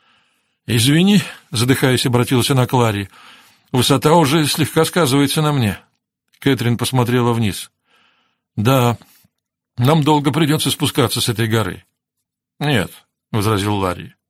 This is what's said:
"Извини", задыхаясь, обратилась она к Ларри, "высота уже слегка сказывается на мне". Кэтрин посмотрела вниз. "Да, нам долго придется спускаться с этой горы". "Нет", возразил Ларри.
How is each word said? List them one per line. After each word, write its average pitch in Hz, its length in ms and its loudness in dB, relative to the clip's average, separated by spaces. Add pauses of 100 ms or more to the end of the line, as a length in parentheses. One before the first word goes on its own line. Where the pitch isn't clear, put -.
(680)
"Извини", 147 560 2 (280)
задыхаясь, 123 540 0
обратилась 120 460 0
она 127 160 2
к - 80 -6
Ларри, 107 340 0 (640)
"высота 135 400 2
уже 160 340 2
слегка 160 380 0
сказывается 143 560 0
на 151 140 0
мне". 107 240 -2 (600)
Кэтрин 120 380 0
посмотрела 120 560 0
вниз. 113 380 -4 (840)
"Да, 120 420 0 (800)
нам 143 260 2
долго 147 280 2
придется 151 380 0
спускаться 120 520 -2
с - 80 -2
этой 110 180 -2
горы". 107 380 -4 (720)
"Нет", 131 320 -2 (400)
возразил 104 460 -2
Ларри. 92 380 -6 (160)